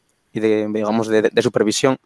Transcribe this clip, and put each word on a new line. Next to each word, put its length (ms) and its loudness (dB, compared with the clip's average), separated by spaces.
y 60 -6
de, 340 0
digamos, 340 -2
de, 140 2
de 220 2
supervisión, 640 0